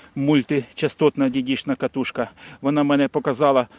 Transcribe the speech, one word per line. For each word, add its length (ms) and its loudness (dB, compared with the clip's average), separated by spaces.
Мультичастотна 1120 0
дідішна 460 -4
катушка. 560 -6
Вона 240 0
мене 240 2
показала 580 0